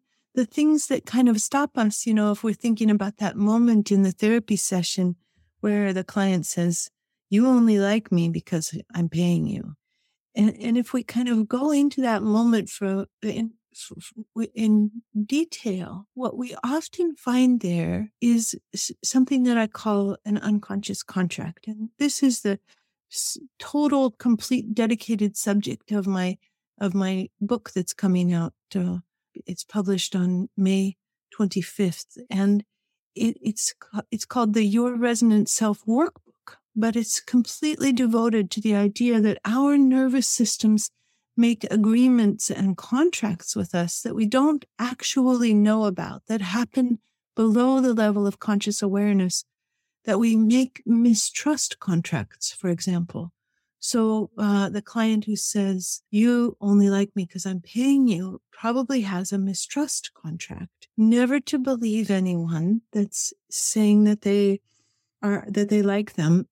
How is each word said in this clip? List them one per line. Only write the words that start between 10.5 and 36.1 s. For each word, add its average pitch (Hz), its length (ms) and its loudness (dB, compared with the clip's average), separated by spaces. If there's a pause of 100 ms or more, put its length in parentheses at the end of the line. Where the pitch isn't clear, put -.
and 233 180 -2
if 247 140 -4
we 254 100 -2
kind 247 260 -4
of 220 200 0
go 269 240 0
into 285 300 2
that 226 200 2
moment 220 460 2
for, 196 380 -4 (160)
in, 226 320 -6 (200)
f-, - 220 -20
f-, - 160 -20 (240)
w-, 220 180 -6
in 214 480 2 (240)
detail, 208 880 -4
what 254 240 -6
we 240 240 -10
often 311 540 -4
find 254 440 2
there 175 600 -2
is 233 360 0 (160)
s-, - 200 -8 (100)
something 262 400 2
that 240 160 2
I 220 80 2
call 202 580 -2
an 208 140 -2
unconscious 202 640 -4
contract. - 640 -6
And 220 220 -10 (100)
this 285 240 -2
is 262 200 2
the 202 180 -2 (520)
s-, - 260 -8 (200)
total, 277 540 0
complete, 233 600 -2
dedicated 220 640 -2
subject - 540 -4
of 202 160 -2
my, 185 320 -2 (420)
of 190 140 -2
my 190 360 -2 (100)
book 226 320 -4
that's 180 220 -4
coming 180 380 0
out. 170 220 -2 (180)
Uh, 180 260 -4 (480)
it's - 180 -12
published 196 520 -4
on 180 400 0
May 190 400 0 (340)
twenty-fifth, - 880 -4 (100)
and 202 360 0 (500)
it, 226 260 -2
it's - 380 -4
ca-, - 320 -10
it's - 140 -8
called 226 280 0
the 220 120 2
Your 240 320 0
Resonant 233 520 2
Self 208 380 -2
Workbook, - 720 -4 (180)